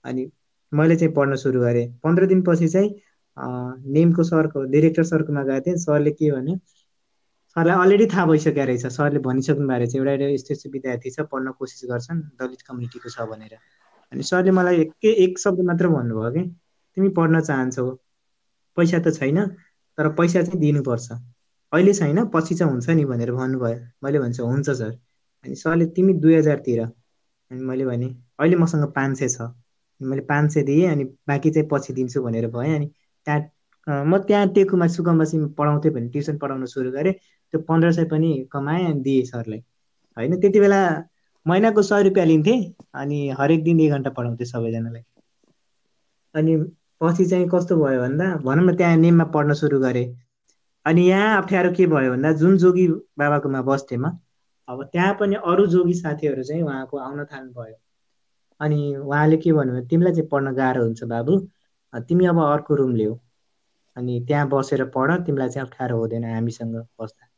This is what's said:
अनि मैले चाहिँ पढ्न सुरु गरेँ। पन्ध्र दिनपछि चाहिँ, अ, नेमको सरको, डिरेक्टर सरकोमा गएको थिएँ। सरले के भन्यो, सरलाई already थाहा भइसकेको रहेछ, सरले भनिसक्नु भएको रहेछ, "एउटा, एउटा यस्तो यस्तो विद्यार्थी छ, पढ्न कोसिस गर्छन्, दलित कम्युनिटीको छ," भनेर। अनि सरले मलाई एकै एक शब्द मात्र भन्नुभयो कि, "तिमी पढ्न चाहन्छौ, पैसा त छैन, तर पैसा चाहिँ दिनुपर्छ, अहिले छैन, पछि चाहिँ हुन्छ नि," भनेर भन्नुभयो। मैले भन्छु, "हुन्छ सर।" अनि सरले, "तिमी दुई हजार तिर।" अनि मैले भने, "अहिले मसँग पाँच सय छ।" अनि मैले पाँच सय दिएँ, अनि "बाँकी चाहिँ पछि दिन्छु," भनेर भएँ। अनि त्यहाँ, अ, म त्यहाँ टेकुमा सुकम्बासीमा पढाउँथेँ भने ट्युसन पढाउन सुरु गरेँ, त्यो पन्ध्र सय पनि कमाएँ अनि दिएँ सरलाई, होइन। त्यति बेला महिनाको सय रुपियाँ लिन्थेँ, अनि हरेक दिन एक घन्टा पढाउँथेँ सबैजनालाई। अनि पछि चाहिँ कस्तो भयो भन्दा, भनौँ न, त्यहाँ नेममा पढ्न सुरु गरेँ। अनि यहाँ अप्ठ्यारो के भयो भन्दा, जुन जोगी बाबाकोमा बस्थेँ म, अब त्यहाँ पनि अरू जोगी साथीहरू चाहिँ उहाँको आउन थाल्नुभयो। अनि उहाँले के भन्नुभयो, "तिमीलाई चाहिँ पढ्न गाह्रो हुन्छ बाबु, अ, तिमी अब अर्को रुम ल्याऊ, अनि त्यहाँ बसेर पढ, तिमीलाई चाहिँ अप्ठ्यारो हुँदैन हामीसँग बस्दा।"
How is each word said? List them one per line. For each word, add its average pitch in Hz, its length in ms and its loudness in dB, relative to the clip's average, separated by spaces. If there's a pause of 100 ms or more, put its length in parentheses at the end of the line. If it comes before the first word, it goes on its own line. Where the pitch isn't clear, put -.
अनि 127 260 -8 (420)
मैले 160 220 4
चाहिँ 160 180 0
पढ्न 135 220 0
सुरु 127 260 -2
गरेँ। 120 420 -2
पन्ध्र 170 220 4
दिनपछि 180 420 2
चाहिँ, 190 220 2 (480)
अ, 135 60 -12 (420)
नेमको 165 380 4
सरको, 156 400 0
डिरेक्टर 156 400 2
सरकोमा 156 400 -2
गएको 135 180 -2
थिएँ। 180 160 -2
सरले 151 340 0
के 151 200 0
भन्यो, 139 240 -4 (1000)
सरलाई 170 220 2
already 196 280 6
थाहा 180 200 0
भइसकेको 151 400 2
रहेछ, 123 200 -2
सरले 143 340 0
भनिसक्नु 131 480 -2
भएको 127 100 -2
रहेछ, 120 180 -2
"एउटा, 135 160 0
एउटा 139 140 0
यस्तो 139 280 -4
यस्तो 135 160 -10
विद्यार्थी 131 400 -8
छ, 139 100 -12
पढ्न 131 320 -6
कोसिस 127 380 -14
गर्छन्, 123 320 -6
दलित 127 400 -12
कम्युनिटीको 123 480 -14
छ," 120 120 -14
भनेर। 110 360 -14 (540)
अनि - 120 -8
सरले 185 280 2
मलाई 180 260 4
एकै 165 320 2
एक 185 300 4
शब्द 185 200 2
मात्र 175 280 2
भन्नुभयो 120 440 -2
कि, 170 120 -2 (520)
"तिमी 190 140 2
पढ्न 165 320 2
चाहन्छौ, 127 500 -2 (840)
पैसा 170 220 2
त 165 140 0
छैन, 156 320 0 (520)
तर 156 120 0
पैसा 170 320 2
चाहिँ 175 180 -2
दिनुपर्छ, 139 520 0 (640)
अहिले 190 200 6
छैन, 170 320 0
पछि 160 300 -2
चाहिँ 170 160 2
हुन्छ 123 180 -4
नि," 156 160 2
भनेर 120 260 -4
भन्नुभयो। 127 440 -2 (280)
मैले 143 160 0
भन्छु, 120 260 -4
"हुन्छ 143 240 -2
सर।" 113 220 -4 (540)
अनि 131 100 -10
सरले, 165 300 0
"तिमी 185 280 2
दुई 160 220 4
हजार 151 240 2
तिर।" 117 220 -2 (680)
अनि 127 100 -12
मैले 131 240 -4
भने, 123 300 -6 (240)
"अहिले 170 160 2
मसँग 165 280 0
पाँच 135 360 -4
सय 127 100 -2
छ।" - 120 -6
अनि - 640 -16
मैले 135 160 -4
पाँच 151 320 0
सय 151 100 2
दिएँ, 151 280 2
अनि 143 120 0
"बाँकी 143 480 -2
चाहिँ 151 200 0
पछि 139 220 -4
दिन्छु," 127 280 -4
भनेर 113 260 -4
भएँ। 123 280 -4
अनि 147 100 -2 (400)
त्यहाँ, 147 160 -2 (460)
अ, 143 160 -4
म 170 140 2
त्यहाँ 202 300 2
टेकुमा 190 400 2
सुकम्बासीमा 160 600 0
पढाउँथेँ 147 440 0
भने 120 180 -6
ट्युसन 147 280 -6
पढाउन 135 280 -6
सुरु 127 260 -6
गरेँ, 156 220 -2
त्यो - 480 -10
पन्ध्र 165 300 2
सय 170 140 0
पनि 156 460 -2
कमाएँ 147 340 -4
अनि 147 160 -2
दिएँ 131 220 0
सरलाई, 117 400 -10 (540)
होइन। 151 220 -2
त्यति 202 200 4
बेला 190 440 2 (440)
महिनाको 208 340 2
सय 202 220 2
रुपियाँ 190 240 4
लिन्थेँ, 170 460 2 (200)
अनि 143 360 -6
हरेक 143 340 0
दिन 165 160 4
एक 156 120 4
घन्टा 135 180 -2
पढाउँथेँ 120 380 -6
सबैजनालाई। 117 540 -6 (1300)
अनि 160 220 2 (440)
पछि 175 240 2
चाहिँ 180 240 0
कस्तो 175 260 0
भयो 135 260 2
भन्दा, 160 340 -2
भनौँ 143 300 2
न, 180 120 4
त्यहाँ 170 200 4
नेममा 170 260 6
पढ्न 147 300 0
सुरु 143 260 0
गरेँ। 123 380 -2 (680)
अनि 175 240 4
यहाँ 202 320 2
अप्ठ्यारो 180 320 0
के 180 140 4
भयो 135 240 2
भन्दा, 139 200 0
जुन 170 260 4
जोगी 180 300 4
बाबाकोमा 147 760 -2
बस्थेँ 135 360 -4
म, 156 220 -4 (500)
अब 127 140 -12
त्यहाँ 190 360 -2
पनि 202 160 0
अरू 185 300 2
जोगी 175 280 2
साथीहरू 151 500 -4
चाहिँ 156 200 -6
उहाँको 135 340 -8
आउन 143 280 -10
थाल्नुभयो। 123 500 -18 (840)
अनि 147 360 -2
उहाँले 147 420 2
के 160 160 0
भन्नुभयो, 127 320 -2
"तिमीलाई 170 280 2
चाहिँ 160 160 -2
पढ्न 139 240 -2
गाह्रो 127 300 0
हुन्छ 113 200 -4
बाबु, 123 440 -2 (460)
अ, 120 60 -10
तिमी 175 260 0
अब 170 140 2
अर्को 147 360 0
रुम 131 200 0
ल्याऊ, 110 240 -2 (800)
अनि 123 300 -6
त्यहाँ 143 220 0
बसेर 135 360 -2
पढ, 151 400 -2
तिमीलाई 135 240 -2
चाहिँ 131 180 -10
अप्ठ्यारो 123 300 -6
हुँदैन 113 260 -4
हामीसँग 113 520 -6 (260)
बस्दा।" - 260 -16 (100)